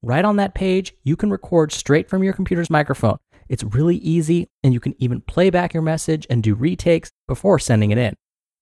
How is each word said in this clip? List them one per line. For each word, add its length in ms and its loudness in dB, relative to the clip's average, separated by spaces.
Right 240 0
on 100 2
that 180 -2
page, 380 -2
you 140 0
can 140 -2
record 420 0
straight 380 0
from 120 0
your 120 0
computer's 340 -2
microphone. 480 0
It's 160 -6
really 320 2
easy, 540 0
and 120 4
you 60 -2
can 180 -6
even 240 -2
play 260 2
back 240 0
your 100 -4
message 460 -2
and 140 0
do 120 2
retakes 560 0
before 320 2
sending 320 2
it 60 2
in. 180 0